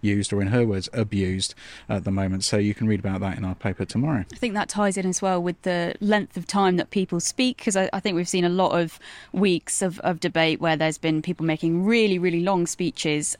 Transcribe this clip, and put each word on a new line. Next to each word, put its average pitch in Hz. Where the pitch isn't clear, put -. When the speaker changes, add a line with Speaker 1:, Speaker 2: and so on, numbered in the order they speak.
Speaker 1:
used, 101
or 101
in 98
her 120
words, 98
abused 95
at 101
the 101
moment. 95
So -
you 104
can 110
read 104
about 95
that 95
in 92
our 92
paper 98
tomorrow. 120
Speaker 2:
I -
think 233
that 208
ties 202
in 190
as 185
well 185
with 175
the 175
length 208
of 175
time 190
that 170
people 185
speak, 254
'cause 196
I, 190
I -
think 190
we've 175
seen 180
a 175
lot 180
of 170
weeks 180
of, 185
of 170
debate 160
where 160
there's 160
been 156
people 165
making 165
really, 214
really 175
long 180
speeches, 151